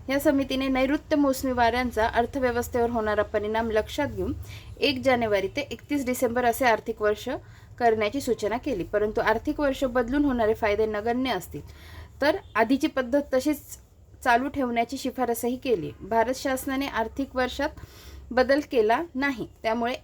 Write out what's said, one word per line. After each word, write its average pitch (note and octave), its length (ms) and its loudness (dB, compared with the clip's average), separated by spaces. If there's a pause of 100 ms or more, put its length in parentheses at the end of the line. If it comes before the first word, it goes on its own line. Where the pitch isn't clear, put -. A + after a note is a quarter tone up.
या C#4 100 0
समितीने C4+ 480 2
नैऋत्य C4+ 480 2
मोसमी C4+ 360 2
वाऱ्यांचा A#3+ 560 2
अर्थव्यवस्थेवर A#3+ 800 0
होणारा G#3+ 340 0
परिणाम A3 480 -2
लक्षात G#3+ 360 0
घेऊन G#3+ 260 -4 (460)
एक B3+ 240 0
जानेवारी A3 440 2
ते C#4+ 140 -6
एकतीस C#4 440 -4
डिसेंबर B3 400 0
असे A#3 200 2
आर्थिक A3 360 0
वर्ष G#3 280 0 (500)
करण्याची A3 420 2
सूचना A3 360 0
केली, A3+ 260 -4
परंतु G#3+ 380 0
आर्थिक A3 380 0
वर्ष C#4 240 0
बदलून B3+ 420 2
होणारे A#3 280 2
फायदे G#3+ 320 0
नगण्य A#3 460 -2
असतील, E3+ 300 -6 (600)
तर D#4 160 4 (180)
आधीची C4 320 2
पद्धत C4 340 0 (120)
तशीच C#4+ 280 0 (640)
चालू B3+ 260 4
ठेवण्याची B3 480 -2
शिफारसही B3 580 -2
केली. G3 360 -2 (100)
भारत A3+ 340 0
शासनाने C4+ 520 -2
आर्थिक A3+ 480 -4
वर्षात B3+ 340 -2 (640)
बदल B3+ 280 4 (120)
केला A#3 300 4 (140)
नाही, C4 320 -2 (160)
त्यामुळे A#3 400 -2